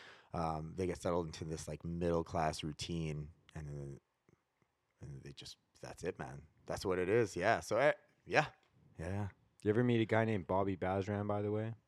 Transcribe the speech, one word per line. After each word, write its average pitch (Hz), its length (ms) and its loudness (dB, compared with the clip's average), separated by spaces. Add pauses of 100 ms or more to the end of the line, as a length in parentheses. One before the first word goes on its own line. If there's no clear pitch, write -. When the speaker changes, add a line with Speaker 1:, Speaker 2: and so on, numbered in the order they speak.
(320)
Speaker 1:
um, 80 440 -2
they 92 100 0
get 87 160 -4
settled 87 240 0
into 78 180 -10
this, 80 240 -8
like, 76 160 -10
middle 85 400 0
class 78 380 -2
routine, 78 680 -6 (220)
and 76 140 -8
then, 69 320 -10 (1000)
and - 200 -14
they 71 100 -14
just, - 260 -16 (240)
that's - 220 -12
it, 90 140 -2
man. 69 240 -10 (240)
That's 85 200 -4
what 92 120 2
it 90 120 2
is. 113 260 4
Yeah. 90 240 4
So, 107 180 0
eh, 143 140 6 (320)
yeah. 123 220 2 (520)
Yeah, 82 100 -4
yeah. 101 200 -2 (340)
Speaker 2:
You 104 80 4
ever 117 140 4
meet 120 160 4
a 110 60 4
guy 113 180 4
named 107 220 0
Bobby 98 300 2
Bazran, 98 500 0
by 104 160 0
the 104 80 0
way? 110 240 -2 (140)